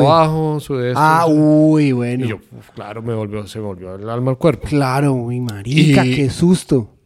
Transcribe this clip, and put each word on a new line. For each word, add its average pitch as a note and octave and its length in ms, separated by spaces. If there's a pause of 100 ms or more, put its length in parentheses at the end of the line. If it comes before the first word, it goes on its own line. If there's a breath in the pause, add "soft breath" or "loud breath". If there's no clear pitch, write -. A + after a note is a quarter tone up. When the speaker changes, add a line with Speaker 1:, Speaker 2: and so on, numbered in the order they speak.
Speaker 1:
trabajo, D#3 560
su C#3+ 160
de B2 140
esto, B2 100
Speaker 2:
Ah, D#3 260
Speaker 1:
su". D#3 60
Speaker 2:
uy, D3+ 580
bueno. B2 340
Speaker 1:
Y A#2 40
yo, G#2+ 80
uf, A2+ 360
claro, G#2+ 280
me A#2 120
volvió, G#2+ 340
se A2 120
me G#2+ 60
volvió F#2 300
el G#2 140
alma B2 220
al B2+ 60
cuerpo. - 320
Speaker 2:
Claro, C#3 420
uy, B2 300
marica, B2+ 640
Speaker 1:
Y B2+ 100
Speaker 2:
qué C#3 140
susto. D#3+ 600 (160)